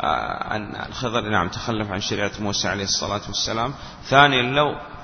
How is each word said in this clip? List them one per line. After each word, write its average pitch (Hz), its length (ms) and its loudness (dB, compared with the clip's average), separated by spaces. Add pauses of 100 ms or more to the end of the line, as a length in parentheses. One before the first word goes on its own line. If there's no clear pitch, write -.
آه، - 540 -2
أن 107 200 -6 (140)
الخضر، 113 400 -2
نعم، 95 180 4
تخلف 107 440 -4
عن 95 80 -2
شريعة 101 400 -2
موسى 104 280 -2
عليه 98 160 0
الصلاة 101 440 -2
والسلام؟ 113 460 -2 (300)
ثانيا، 135 380 8
لو 135 340 2 (280)